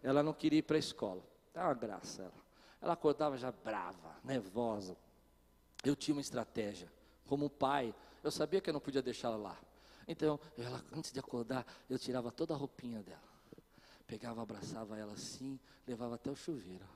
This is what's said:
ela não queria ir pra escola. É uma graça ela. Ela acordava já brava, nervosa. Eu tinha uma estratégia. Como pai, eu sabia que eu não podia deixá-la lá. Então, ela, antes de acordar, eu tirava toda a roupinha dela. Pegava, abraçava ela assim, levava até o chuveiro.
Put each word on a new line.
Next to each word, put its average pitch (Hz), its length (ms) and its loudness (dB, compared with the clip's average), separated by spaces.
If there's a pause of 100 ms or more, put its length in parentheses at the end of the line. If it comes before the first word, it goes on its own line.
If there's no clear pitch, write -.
ela 135 200 6
não 151 100 4
queria 156 280 6
ir - 20 -2
pra 156 160 4
escola. 101 440 -2 (320)
É 160 60 -6
uma 165 140 4
graça 101 480 -6
ela. - 240 -14 (400)
Ela 170 60 4
acordava 147 440 4
já 127 140 -2
brava, 90 720 -6
nervosa. 107 760 0 (880)
Eu 131 120 6
tinha - 180 0
uma 143 60 0
estratégia. 107 680 -2 (380)
Como 143 240 2
pai, 135 440 4 (280)
eu 151 80 2
sabia 151 300 2
que 175 100 -2
eu 156 40 2
não 143 60 2
podia 135 220 2
deixá-la 120 340 0
lá. 98 200 -6 (500)
Então, 156 320 2 (180)
ela, 123 360 -6
antes 156 200 -6
de 131 60 -4
acordar, 120 480 -2 (240)
eu 131 80 2
tirava 123 320 0
toda 165 240 0
a - 20 0
roupinha 123 460 -6
dela. 90 180 -14 (880)
Pegava, 117 340 -6
abraçava 107 560 -6
ela 107 180 -6
assim, 135 440 -6 (280)
levava 120 280 -2
até 135 160 -4
o 139 60 -2
chuveiro. 92 600 -6